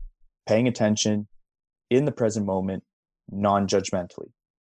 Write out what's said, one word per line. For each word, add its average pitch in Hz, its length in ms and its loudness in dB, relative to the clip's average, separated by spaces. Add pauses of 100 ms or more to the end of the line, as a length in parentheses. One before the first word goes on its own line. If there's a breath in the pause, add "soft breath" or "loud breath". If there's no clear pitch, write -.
(480)
paying 113 180 4
attention 107 640 0 (640)
in 135 160 4
the 143 60 -2
present 107 340 -2
moment, 95 380 -4 (440)
non-judgmentally. 98 1040 -2 (300)